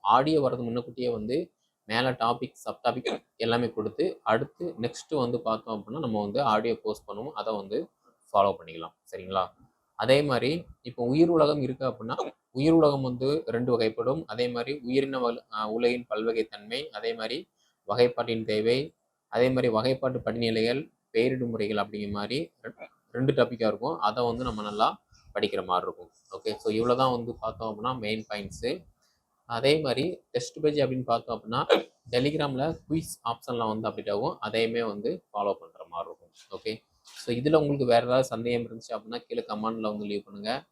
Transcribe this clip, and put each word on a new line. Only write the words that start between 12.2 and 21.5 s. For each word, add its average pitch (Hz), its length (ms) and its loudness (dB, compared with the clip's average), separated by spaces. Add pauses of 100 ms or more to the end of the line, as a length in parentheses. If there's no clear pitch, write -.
உயிர் 147 220 4
உலகம் 147 300 6
வந்து 131 440 0
ரெண்டு 120 260 0
வகைப்படும். 120 540 2
அதே 123 220 -2
மாதிரி 185 360 -4
உயிரின 135 340 0
வல்-, 120 340 -2
ஆ, 107 180 -4
உலகின் 120 360 0
பல்வகை 110 380 0
தன்மை, 113 460 -8
அதே 113 240 -4
மாதிரி 117 340 -6 (400)
வகைப்பாட்டின் 117 560 2
தேவை, 113 500 0 (340)
அதே 123 200 4
மாதிரி 127 240 2
வகைப்பாட்டு 127 520 0
படிநிலைகள், 113 560 0 (300)
பெயரிடும் 123 400 2